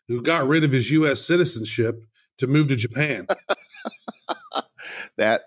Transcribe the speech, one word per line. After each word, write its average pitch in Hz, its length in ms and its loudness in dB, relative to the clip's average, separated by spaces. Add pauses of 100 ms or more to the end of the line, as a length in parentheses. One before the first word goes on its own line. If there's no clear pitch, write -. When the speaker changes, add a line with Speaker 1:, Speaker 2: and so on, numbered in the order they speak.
Speaker 1:
who 120 140 -4
got 151 260 0
rid 156 160 4
of 147 80 2
his 123 200 2
U 156 160 4
S 139 140 0
citizenship 117 800 -2 (340)
to 131 80 -2
move 147 220 4
to 135 80 2
Japan. 117 560 -2
Speaker 2:
<laughs> 180 60 0 (1800)
That 110 300 2